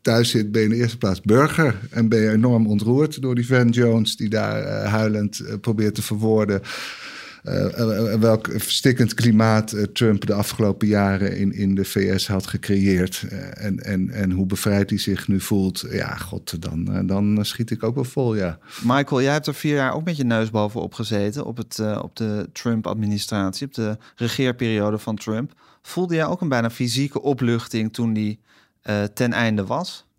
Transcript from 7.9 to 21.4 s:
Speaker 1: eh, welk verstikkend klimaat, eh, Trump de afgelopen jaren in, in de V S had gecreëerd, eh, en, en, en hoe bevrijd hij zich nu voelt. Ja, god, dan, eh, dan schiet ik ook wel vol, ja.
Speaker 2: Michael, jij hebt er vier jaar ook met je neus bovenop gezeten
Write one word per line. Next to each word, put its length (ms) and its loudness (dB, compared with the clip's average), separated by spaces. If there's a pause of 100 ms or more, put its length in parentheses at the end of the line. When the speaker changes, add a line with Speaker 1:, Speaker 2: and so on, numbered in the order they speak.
Speaker 1:
eh, 60 0
welk 320 4
verstikkend 640 2
klimaat, 580 4
eh, 120 -2
Trump 420 0
de 80 0
afgelopen 540 0
jaren 500 2
in, 160 0
in 220 0
de 100 0
V 340 0
S 80 -2
had 200 -2
gecreëerd, 840 0
eh, 360 -10
en, 140 -4
en, 300 -2
en 220 -2
hoe 140 0
bevrijd 440 0
hij 100 0
zich 280 -4
nu 120 2
voelt. 500 -2
Ja, 260 -6
god, 460 -10
dan, 300 -4
eh, 160 -2
dan 380 0
schiet 260 -6
ik 120 -4
ook 120 -2
wel 80 -2
vol, 320 -2
ja. 240 -4 (240)
Speaker 2:
Michael, 380 2
jij 120 2
hebt 140 -2
er 60 -4
vier 220 -2
jaar 180 0
ook 100 -4
met 140 -4
je 60 -2
neus 260 2
bovenop 440 -2
gezeten 520 -4